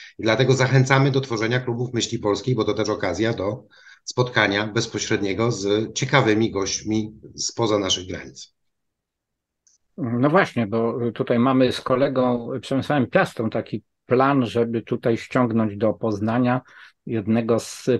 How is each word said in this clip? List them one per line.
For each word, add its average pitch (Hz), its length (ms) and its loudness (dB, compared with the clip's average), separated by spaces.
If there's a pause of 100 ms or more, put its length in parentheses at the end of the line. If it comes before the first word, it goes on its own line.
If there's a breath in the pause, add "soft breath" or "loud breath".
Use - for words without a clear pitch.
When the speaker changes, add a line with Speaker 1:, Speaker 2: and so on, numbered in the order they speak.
(180 loud breath)
Speaker 1:
I - 40 -8
dlatego 117 320 4
zachęcamy 131 560 4
do 135 100 0
tworzenia 120 400 -2
klubów 120 320 -6
Myśli 113 260 -2
Polskiej, 104 360 0
bo 110 100 0
to 104 100 0
też 107 140 0
okazja 101 440 -2
do 101 320 -4 (400 loud breath)
spotkania 107 600 0
bezpośredniego 107 880 -2
z 104 420 -2
ciekawymi 113 560 2
gośćmi 104 600 -4 (240)
spoza 107 420 -2
naszych 92 280 -2
granic. - 480 -14 (1400)
Speaker 2:
No 123 340 0
właśnie, 151 360 2
bo 113 320 -2 (160)
tutaj 123 240 0
mamy 131 340 4
z - 80 -6
kolegą 127 680 0 (120)
Przemysławem 135 460 0
Piastą 123 440 0
taki 113 320 -6 (240)
plan, 131 400 4
żeby 117 360 0
tutaj 117 340 -2
ściągnąć 110 600 0
do 107 160 0
Poznania 117 680 0 (460 loud breath)
jednego 113 520 0
z - 300 -6 (120)